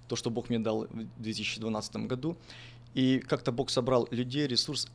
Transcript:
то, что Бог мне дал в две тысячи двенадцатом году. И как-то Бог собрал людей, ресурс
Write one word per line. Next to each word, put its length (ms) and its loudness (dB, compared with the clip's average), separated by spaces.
то, 80 -2
что 140 0
Бог 200 -2
мне 80 4
дал 320 0
в 320 -8
две 100 -2
тысячи 280 -4
двенадцатом 480 -2
году. 280 -2
И 260 6
как-то 320 0
Бог 180 -2
собрал 400 4
людей, 380 0
ресурс 460 0